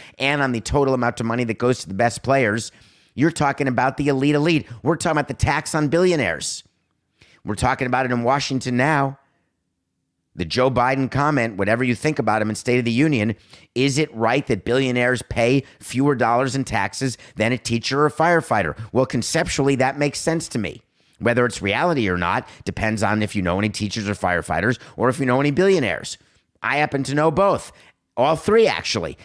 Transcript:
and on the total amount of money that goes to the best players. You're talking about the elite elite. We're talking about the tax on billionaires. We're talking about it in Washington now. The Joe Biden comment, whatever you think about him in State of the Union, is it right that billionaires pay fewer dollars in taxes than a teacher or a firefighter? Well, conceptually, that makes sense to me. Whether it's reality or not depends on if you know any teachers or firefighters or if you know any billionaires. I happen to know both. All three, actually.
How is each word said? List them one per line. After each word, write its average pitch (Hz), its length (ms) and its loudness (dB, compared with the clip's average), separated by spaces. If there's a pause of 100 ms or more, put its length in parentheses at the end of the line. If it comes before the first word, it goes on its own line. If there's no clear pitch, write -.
(200)
and 139 240 0
on 131 80 0
the 117 100 -2
total 135 320 0
amount 120 260 -2
of 117 60 -2
money 117 180 -2
that 113 140 -4
goes 123 220 0
to - 80 -14
the 98 80 -8
best 120 260 0
players. 117 500 0 (440)
You're 151 160 2
talking 139 360 0
about 127 300 0
the 147 120 0
elite 139 260 2
elite. 151 320 0 (160)
We're 170 120 0
talking 156 220 -2
about 147 100 0
the 147 60 -8
tax 151 400 0
on 151 140 0
billionaires. 139 760 0 (800)
We're 104 120 -4
talking 127 320 0
about 127 180 0
it 123 60 -2
in 120 100 0
Washington 127 560 0
now. 139 400 2 (1200)
The 87 60 -2
Joe 123 260 0
Biden 131 400 0
comment, 131 460 0
whatever 104 260 0
you 123 140 0
think 156 240 -2
about 110 220 0
him 107 80 -2
in 107 60 -4
State 123 220 0
of 123 60 0
the 117 80 -2
Union, 117 460 2 (360)
is 131 240 0
it 151 160 0
right 117 340 0
that 107 180 -2
billionaires 123 560 0
pay 123 420 0 (160)
fewer 139 340 0
dollars 123 440 0
in 135 80 -4
taxes 110 520 -4 (200)
than 113 160 2
a 123 40 0
teacher 117 440 -2
or 151 60 4
a 139 40 -4
firefighter? 147 680 0 (140)
Well, 127 140 2
conceptually, 139 680 0
that 131 220 0
makes 143 220 -2
sense 160 300 -2
to 123 100 -4
me. 92 220 -6 (380)
Whether 117 260 2
it's - 160 -4
reality 123 480 0
or 87 80 0
not 90 280 0 (200)
depends 110 360 -2
on 107 220 0
if 104 100 -4
you 98 100 -2
know 87 160 0
any 107 100 0
teachers 101 400 -6
or 104 40 -2
firefighters 90 640 -2 (200)
or 117 100 0
if 127 140 0
you 135 40 -2
know 127 140 2
any 143 120 0
billionaires. 165 640 0 (440)
I 127 180 -2
happen 147 240 -2
to 131 120 -4
know 151 160 2
both. 175 400 0 (460)
All 147 180 2
three, 214 320 4
actually. 87 580 -2